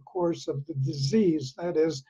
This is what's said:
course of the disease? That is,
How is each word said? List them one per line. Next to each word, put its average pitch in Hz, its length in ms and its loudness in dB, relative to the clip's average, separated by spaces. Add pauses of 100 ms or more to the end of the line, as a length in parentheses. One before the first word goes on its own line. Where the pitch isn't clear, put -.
course 170 440 -2
of 143 160 -4
the 160 100 -10
disease? 147 840 0
That 170 200 -4
is, 156 320 0